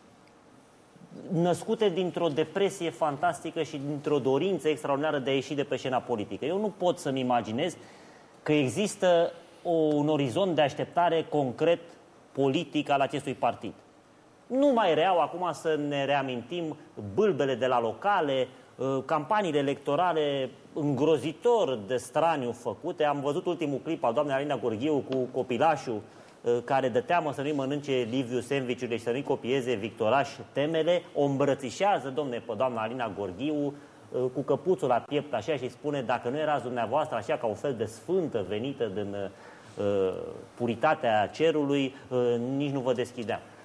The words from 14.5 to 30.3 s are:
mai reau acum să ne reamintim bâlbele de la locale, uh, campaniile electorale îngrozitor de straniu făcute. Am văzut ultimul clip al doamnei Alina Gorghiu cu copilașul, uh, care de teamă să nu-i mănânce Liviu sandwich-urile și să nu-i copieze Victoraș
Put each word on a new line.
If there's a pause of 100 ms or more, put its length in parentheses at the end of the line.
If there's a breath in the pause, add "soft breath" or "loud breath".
mai
reau
acum
să
ne
reamintim (360 loud breath)
bâlbele
de
la
locale, (280 loud breath)
uh,
campaniile
electorale (240)
îngrozitor
de
straniu
făcute.
Am
văzut
ultimul
clip
al
doamnei
Alina
Gorghiu (120)
cu
copilașul, (400 loud breath)
uh,
care
de
teamă
să
nu-i
mănânce
Liviu
sandwich-urile
și
să
nu-i
copieze
Victoraș (220)